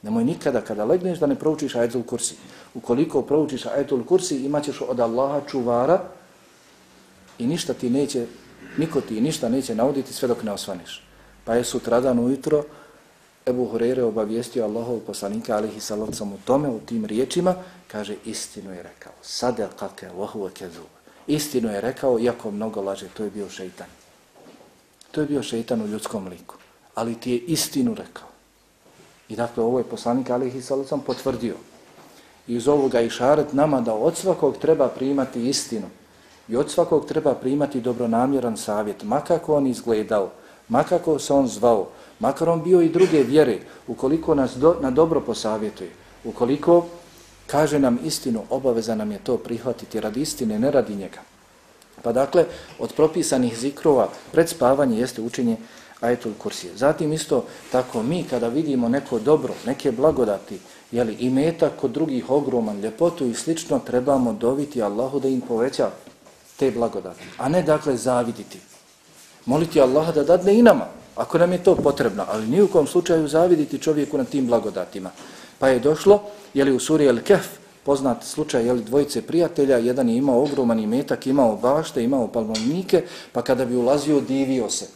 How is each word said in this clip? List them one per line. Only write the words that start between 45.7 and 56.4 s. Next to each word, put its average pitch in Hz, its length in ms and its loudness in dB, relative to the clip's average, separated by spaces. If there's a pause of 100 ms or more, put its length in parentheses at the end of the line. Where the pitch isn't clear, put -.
ukoliko 147 600 2 (600)
kaže 147 320 2
nam 123 260 4
istinu, 123 460 -4
obaveza 117 440 0
nam 107 180 -4
je 101 60 -8
to 123 180 -2
prihvatiti 117 640 -6
radi 107 200 -4
istine, 113 380 -4
ne 131 120 2
radi 110 240 2
njega. 95 240 -10 (840)
Pa 117 100 -2
dakle, 139 320 4 (340)
od 113 140 -6
propisanih 139 680 0
zikrova 131 500 2 (240)
pred 165 160 4
spavanje 131 500 2
jeste 120 240 -2
učenje 117 340 -2 (440)
ajetul 240 380 -2
kursije. 92 380 -10